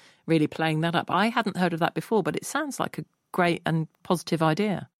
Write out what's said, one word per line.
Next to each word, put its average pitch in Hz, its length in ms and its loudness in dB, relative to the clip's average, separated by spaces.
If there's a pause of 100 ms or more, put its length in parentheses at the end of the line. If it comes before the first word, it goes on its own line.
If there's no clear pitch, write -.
(260)
really 151 220 4
playing 156 320 -2
that 170 160 0
up. - 160 -2
I 196 160 2
hadn't 226 300 -2
heard 180 160 2
of 160 40 -2
that 165 160 0
before, 185 300 0
but 156 100 -2
it - 100 -6
sounds 294 360 -6
like - 180 -6
a 156 60 -6 (260)
great 175 360 0
and 160 220 0 (160)
positive 170 400 0
idea. 165 440 0 (120)